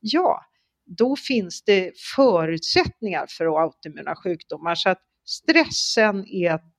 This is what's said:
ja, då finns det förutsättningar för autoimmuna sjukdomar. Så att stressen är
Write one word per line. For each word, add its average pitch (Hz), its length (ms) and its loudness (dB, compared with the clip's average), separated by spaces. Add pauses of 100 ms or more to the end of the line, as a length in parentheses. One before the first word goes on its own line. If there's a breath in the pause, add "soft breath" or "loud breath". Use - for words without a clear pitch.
ja, 285 420 0 (560)
då 254 180 2
finns 208 480 -4
det 190 280 2 (240)
förutsättningar 175 1120 2
för 160 340 0
autoimmuna 151 540 -6
sjukdomar. 165 580 -6
Så 180 140 0
att 185 120 0 (240)
stressen 220 1000 0
är 175 340 -2 (180)